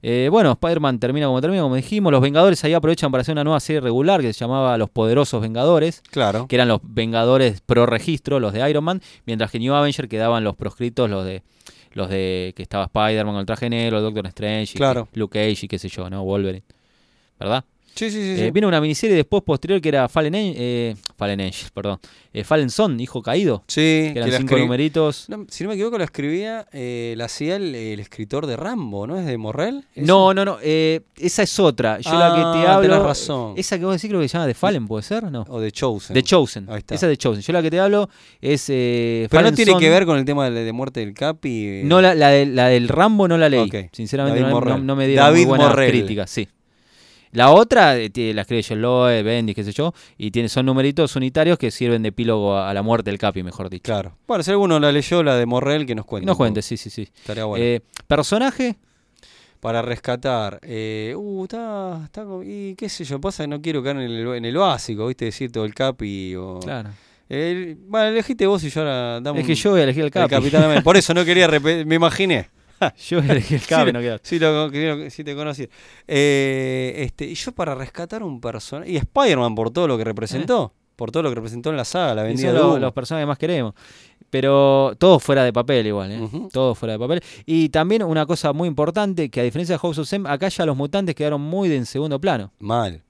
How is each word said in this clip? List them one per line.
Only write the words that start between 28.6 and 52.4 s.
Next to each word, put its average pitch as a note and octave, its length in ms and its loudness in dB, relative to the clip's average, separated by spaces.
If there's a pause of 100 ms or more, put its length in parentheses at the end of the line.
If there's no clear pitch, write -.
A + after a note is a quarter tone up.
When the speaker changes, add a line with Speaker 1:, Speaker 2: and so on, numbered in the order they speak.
Speaker 2:
¿no? D#3 100 -8
¿Es F3+ 100 -6
de B2+ 120 -4
Morrell? E3+ 460 -6 (100)
¿Ese? C#3 140 -6
Speaker 1:
No, F#3+ 260 6
no, G3 100 0
no, F#3+ 160 -4
eh, D#3 420 0 (160)
esa F#3 260 0
es - 160 -4
otra. A#2+ 400 2
Yo E3 180 0
la E3+ 160 6
que E3+ 60 4
te E3 260 2
Speaker 2:
Ah, - 80 8
Speaker 1:
hablo, G3 140 6
Speaker 2:
tenés - 160 6
razón. B2 520 -4
Speaker 1:
esa F#3 220 -4
que E3+ 60 -4
vos F#3+ 100 0
decís G3 160 -6
creo G3 100 0
que D3 80 2
se E3+ 100 -4
llama D#3+ 100 0
The A#2 60 -2
Fallen, E3+ 340 -2
¿puede G#2+ 160 -6
ser? G#3+ 260 -6
No. A#2+ 180 -8
Speaker 2:
O B2 120 -8
The G#2+ 100 -4
Chosen. A2+ 440 -4
Speaker 1:
The B2+ 100 4
Chosen. B2+ 460 2
Speaker 2:
Ahí G#2+ 80 -10
está. G#2 180 -10
Speaker 1:
Esa F#3 100 0
es D#3 60 4
The C3+ 40 0
Chosen. G#2+ 260 -2
Yo D#3+ 100 -6
la F3 100 0
que D#3+ 80 -2
te E3 80 -2
hablo G3+ 300 2 (320)
es, C#3 300 -2
eh, A#2+ 600 0
Speaker 2:
Pero D#3+ 100 6
no E3+ 40 6
Speaker 1:
Fallen A3+ 100 4
Speaker 2:
tiene G#3+ 160 4
Speaker 1:
Son. F#3 100 6
Speaker 2:
que D#3+ 100 6
ver F#3 140 6
con D#3+ 140 2
el C3+ 60 0
tema C#3+ 220 0
de B2 40 0
la, A#2 120 -4
de A2+ 100 -4
muerte C3 260 -6
del G#2 160 -8
Capi, C3+ 500 -4
eh. G2 200 -6
Speaker 1:
No, E3+ 160 6
la, F#3 160 6
la D3 140 8
de, C#3 160 8
la B2+ 240 2
del A#2+ 180 4
Rambo F#3+ 400 4
no E3+ 100 4
la D#3+ 100 6
leí. C3 200 4
Speaker 2:
Ok. F#2 240 -8
Speaker 1:
Sinceramente, B2 480 -2
Speaker 2:
David C3 120 2
Speaker 1:
no, A#2+ 60 2
Speaker 2:
Morrell. C3 200 0
Speaker 1:
no, C3+ 40 -2
no C3+ 140 -2
me C3+ 100 0
dieron C#3 200 6
Speaker 2:
David D#3 160 8
Speaker 1:
muy D3+ 40 6
buenas C3+ 220 6
Speaker 2:
Morrell. C3+ 240 4
Speaker 1:
críticas, G#2 360 -2
sí. G#2+ 200 -6 (840)
La A#2+ 180 8
otra, F#3+ 480 8
eh, A2 140 -4
tie-, A2+ 200 -2
la G#2+ 100 -2
escribe A#2 200 -2
Joel G#2+ 200 -4
Loeb, B2 420 2
Bendis, A2+ 320 0
qué G#2+ 80 -6
sé G#2 80 -6
yo, D#3+ 200 -2 (240)
y G#2 140 -6
tiene, A#2 180 -2
son B2+ 180 0
numeritos C#3 500 2
unitarios D#3 420 2
que A#2 140 -2
sirven A#2 280 0
de G#2+ 100 -2
epílogo G#2 440 0